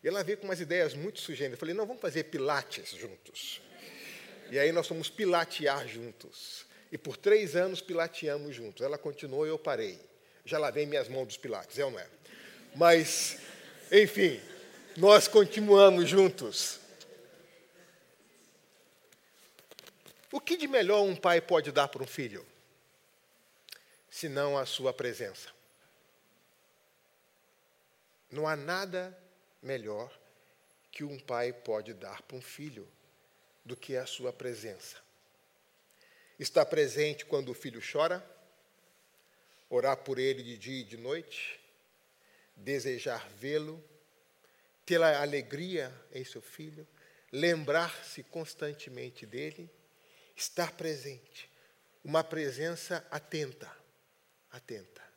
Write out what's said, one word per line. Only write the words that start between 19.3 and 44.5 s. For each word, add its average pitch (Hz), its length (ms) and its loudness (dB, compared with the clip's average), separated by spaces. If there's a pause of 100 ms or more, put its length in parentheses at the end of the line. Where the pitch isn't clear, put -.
O 277 100 -6
que - 160 -2
de 302 120 -4
melhor 208 340 4
um 190 140 0
pai 175 240 4
pode 156 320 0
dar 139 160 4
para 131 160 -8
um - 20 -10
filho? 110 400 -10 (1600)
Senão 143 480 -2
a 131 80 0
sua 131 280 -2
presença. 117 580 -6 (2750)
Não 151 160 -4
há 156 80 0
nada 180 640 -6 (460)
melhor 120 540 -8 (720)
que - 120 -12
um 143 160 -10
pai 120 340 -4
pode 110 400 -6
dar 95 300 -16
para - 140 -18
um 127 60 -14
filho 135 440 -16 (800)
do 123 120 -14
que 131 200 -8
a 127 100 -6
sua 123 260 -8
presença. 113 640 -12 (1400)
Estar 143 280 4
presente 147 580 0
quando 139 260 -4
o 120 40 -8
filho 117 280 -12
chora, 170 420 -2 (1400)
orar 131 280 2
por 131 220 -8
ele 127 240 -2
de 120 140 -14
dia 127 240 -10
e 117 40 -12
de 104 120 -18
noite, 139 640 -10 (960)
desejar 123 760 -6
vê-lo, 151 520 -6 (1040)